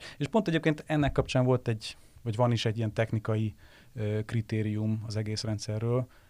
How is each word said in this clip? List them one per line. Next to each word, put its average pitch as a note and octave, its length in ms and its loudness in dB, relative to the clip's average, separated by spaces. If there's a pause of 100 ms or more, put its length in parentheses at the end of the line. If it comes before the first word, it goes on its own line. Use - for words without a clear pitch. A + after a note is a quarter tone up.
(160)
És C#3+ 100 -2
pont G#3 220 2
egyébként D#3+ 380 0
ennek D3 260 2
kapcsán B2+ 320 2
volt B2+ 240 4
egy, - 280 -4 (260)
vagy A2+ 140 -4
van A#2+ 160 4
is A2+ 120 0
egy A2 120 2
ilyen A2 160 -2
technikai, A2 600 0 (400)
ö, G#2+ 300 -2
kritérium A2 840 -2
az G#2+ 100 -6
egész G#2+ 260 -4
rendszerről, A2+ 640 -2 (240)